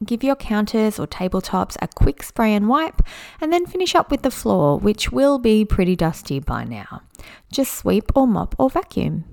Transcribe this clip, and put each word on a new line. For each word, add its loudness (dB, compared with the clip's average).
give -4
your 2
counters 0
or -4
tabletops -4
a -4
quick 0
spray 0
and 2
wipe, 0
and -2
then 2
finish -2
up 0
with -2
the 0
floor, 2
which -2
will 4
be 4
pretty 2
dusty -2
by -6
now. -14
Just -2
sweep 0
or 6
mop 0
or 4
vacuum. -4